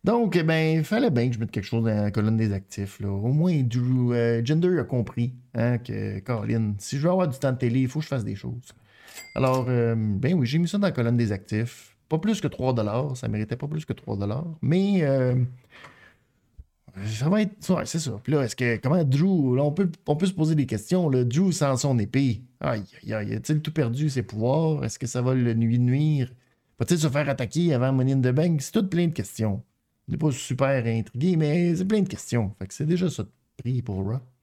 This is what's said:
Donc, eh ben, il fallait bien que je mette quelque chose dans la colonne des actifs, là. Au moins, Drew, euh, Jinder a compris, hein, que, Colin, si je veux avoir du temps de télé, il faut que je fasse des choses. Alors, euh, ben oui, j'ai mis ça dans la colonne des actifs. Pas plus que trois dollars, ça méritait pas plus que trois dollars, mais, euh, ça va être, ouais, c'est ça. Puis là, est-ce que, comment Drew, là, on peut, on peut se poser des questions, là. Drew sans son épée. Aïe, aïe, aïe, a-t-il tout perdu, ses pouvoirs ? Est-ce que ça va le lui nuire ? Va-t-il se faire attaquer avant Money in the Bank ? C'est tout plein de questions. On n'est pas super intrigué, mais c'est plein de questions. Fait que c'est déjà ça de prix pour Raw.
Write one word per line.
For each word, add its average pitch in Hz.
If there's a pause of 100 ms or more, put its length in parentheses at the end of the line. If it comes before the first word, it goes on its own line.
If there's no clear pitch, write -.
Donc, 220
eh 170
ben, 160
il 156
fallait 226
bien 123
que 120
je 107
mette 113
quelque 104
chose 113
dans 107
la 104
colonne 110
des 110
actifs, 98
là. 101
Au 104
moins, 160
Drew, 123
euh, 117
Jinder 170
a -
compris, 120 (220)
hein, 117
que, 104
Colin, 113
si -
je 139
veux 165
avoir 180
du 127
temps 135
de 127
télé, 127
il 131
faut 127
que 156
je -
fasse 123
des 107
choses. 120 (640)
Alors, 131
euh, 117
ben 110
oui, 139
j'ai 143
mis 170
ça 208
dans 202
la 175
colonne 120
des 113
actifs. 107 (100)
Pas 160
plus 208
que 151
trois 131
dollars, 120
ça 120
méritait 107
pas 143
plus 156
que -
trois -
dollars, 104 (160)
mais, 190
euh, 131 (1700)
ça 110
va 208
être, -
ouais, -
c'est -
ça. 113
Puis 127
là, 143
est-ce 110
que, 120
comment 151
Drew, 143
là, 135
on 147
peut, 185 (160)
on 147
peut 180
se 185
poser 160
des 143
questions, 165
là. 127
Drew 160
sans 139
son 135
épée. 113 (160)
Aïe, 117 (180)
aïe, 110
aïe, 107
a-t-il 147
tout 151
perdu, 139
ses 131
pouvoirs ? 135
Est-ce -
que 127
ça 123
va 127
le 120
lui 113
nuire ? 135 (460)
Va-t-il 170
se 151
faire 143
attaquer 143
avant 127
Money 131
in 135
the 127
Bank ? 156
C'est -
tout 208
plein 175
de 160
questions. 107 (440)
On 139
n'est -
pas 156
super 131
intrigué, 120
mais 160
c'est 185
plein 208
de 185
questions. 107
Fait 95
que -
c'est 143
déjà 175
ça 117
de 95 (280)
prix 123
pour 98
Raw. 113 (240)